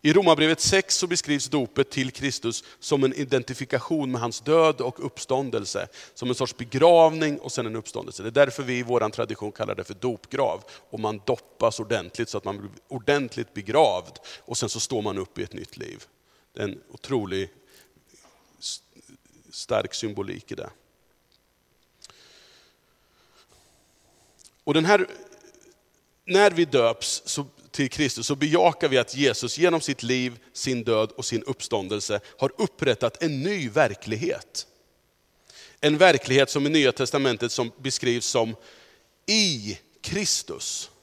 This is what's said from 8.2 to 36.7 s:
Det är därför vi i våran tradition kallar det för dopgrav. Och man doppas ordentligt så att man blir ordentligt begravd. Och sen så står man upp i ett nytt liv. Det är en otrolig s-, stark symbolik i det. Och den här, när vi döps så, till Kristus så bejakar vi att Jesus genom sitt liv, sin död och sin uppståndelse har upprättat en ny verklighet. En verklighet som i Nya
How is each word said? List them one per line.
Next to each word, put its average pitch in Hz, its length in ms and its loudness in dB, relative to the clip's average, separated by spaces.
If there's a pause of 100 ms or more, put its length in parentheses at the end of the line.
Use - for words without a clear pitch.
Det 107 60 -6
är 139 180 6
därför 131 160 -8
vi 123 160 -2
i 123 40 -2
våran 117 280 0
tradition 107 420 -6
kallar 101 220 -6
det 95 100 -8
för 107 100 -12
dopgrav. 110 680 -4 (260)
Och 110 100 -10
man 107 240 -4
doppas - 560 -2
ordentligt 107 480 -4
så 107 100 -8
att - 60 -10
man 98 140 -6
blir 101 120 -14 (180)
ordentligt 127 680 -2
begravd. 104 640 0 (200)
Och - 200 -8
sen 113 100 -2
så 110 120 -6
står 113 220 -4
man 98 160 -4
upp 92 200 -10
i 101 40 -6
ett - 120 -10
nytt - 220 -14
liv. - 280 -14 (480)
Det - 80 -14
är 104 40 -4
en - 160 -8 (100)
otrolig 98 600 -6 (1080)
s-, - 220 -10 (680)
stark - 420 -4
symbolik 98 580 -8
i - 20 -8
det. - 160 -12 (4000)
Och 147 100 0
den 160 100 6
här, 185 220 6 (1160)
när 196 260 6
vi 170 140 2
döps 120 600 2
så, 143 220 -6 (240)
till 135 200 -2
Kristus 123 360 -2
så 147 80 0
bejakar 156 540 2
vi 131 100 4
att 117 180 0
Jesus 127 420 0
genom 165 220 4
sitt - 220 -6
liv, 123 360 -2 (140)
sin 123 320 -4
död 110 280 0
och - 120 -12
sin 113 180 -4
uppståndelse 101 800 -4 (180)
har - 200 0
upprättat 131 640 -2
en 147 200 -2
ny 175 260 -4
verklighet. 110 1000 -2 (1120)
En 151 180 2
verklighet 139 520 6
som 143 160 -2
i - 20 0
Nya 147 240 4